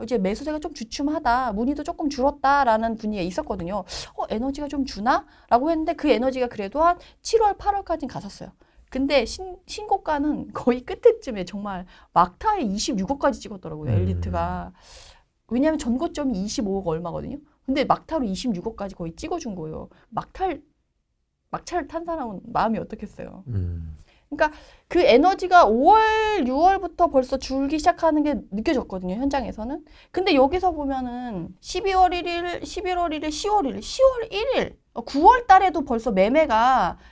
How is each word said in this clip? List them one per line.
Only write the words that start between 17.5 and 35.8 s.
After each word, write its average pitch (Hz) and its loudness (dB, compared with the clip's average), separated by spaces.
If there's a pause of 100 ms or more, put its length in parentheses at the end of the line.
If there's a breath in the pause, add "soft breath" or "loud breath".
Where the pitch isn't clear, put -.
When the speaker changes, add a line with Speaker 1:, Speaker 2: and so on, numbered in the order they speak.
Speaker 1:
근데 269 0
막타로 294 -2
이십육억까지 196 -6
거의 165 -8
찍어준 311 -8
거예요. 156 -12 (200 soft breath)
막탈, - -6 (920)
막차를 - -6
탄 330 -8
사람은 277 -8
마음이 214 0
어떻겠어요? - -14
Speaker 2:
음. 87 -6 (340 soft breath)
Speaker 1:
그러니까 302 -2 (320 loud breath)
그 339 2
에너지가 349 6
오월, 427 4
유월부터 349 2
벌써 269 0
줄기 277 -4
시작하는 320 2
게 294 0 (160)
느껴졌거든요, 196 -2
현장에서는. 254 -4 (280 soft breath)
근데 370 2
여기서 349 4
보면은 247 -6 (120)
십이월 370 2
일 349 -4
일, 349 -4
십일월 349 -4
일 302 -6
일, 311 -4
시월 392 0 (580)
일 453 -2
일, - -2 (160)
어, 226 -8
구월 440 6
달에도 381 6